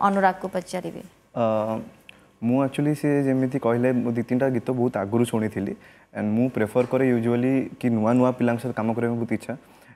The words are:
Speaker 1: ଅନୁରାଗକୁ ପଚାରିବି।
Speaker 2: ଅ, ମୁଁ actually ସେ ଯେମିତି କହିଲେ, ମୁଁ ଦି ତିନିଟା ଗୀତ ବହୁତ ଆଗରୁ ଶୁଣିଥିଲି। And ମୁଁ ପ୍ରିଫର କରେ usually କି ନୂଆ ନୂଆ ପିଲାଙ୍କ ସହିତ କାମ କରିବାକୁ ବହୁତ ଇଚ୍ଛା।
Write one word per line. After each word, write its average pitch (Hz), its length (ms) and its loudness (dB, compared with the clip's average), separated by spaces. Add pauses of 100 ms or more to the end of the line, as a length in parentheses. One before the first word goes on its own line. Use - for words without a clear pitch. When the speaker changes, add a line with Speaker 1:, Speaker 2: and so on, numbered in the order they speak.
Speaker 1:
ଅନୁରାଗକୁ 190 460 2
ପଚାରିବି। 180 540 -8 (340)
Speaker 2:
ଅ, 120 80 0 (1000)
ମୁଁ 127 220 2
actually 143 280 0
ସେ 143 300 0
ଯେମିତି 131 360 0
କହିଲେ, 120 320 2
ମୁଁ 120 200 0
ଦି 117 100 -2
ତିନିଟା 127 280 0
ଗୀତ 127 220 -2
ବହୁତ 123 260 0
ଆଗରୁ 107 280 0
ଶୁଣିଥିଲି। 104 480 -2 (400)
And 107 180 -4
ମୁଁ 113 180 2
ପ୍ରିଫର 120 360 0
କରେ 131 260 0
usually 120 440 2 (220)
କି 127 120 -2
ନୂଆ 110 240 2
ନୂଆ 127 180 4
ପିଲାଙ୍କ 120 300 0
ସହିତ 120 140 -6
କାମ 110 180 -2
କରିବାକୁ 120 260 -2
ବହୁତ 113 140 -4
ଇଚ୍ଛା। 110 200 -6 (420)